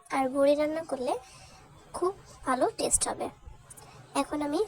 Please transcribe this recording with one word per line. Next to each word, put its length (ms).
আর 180
বড়ি 260
রান্না 300
করলে 280
খুব 180
ভালো 220
টেস্ট 300
হবে। 200
এখন 280
আমি 260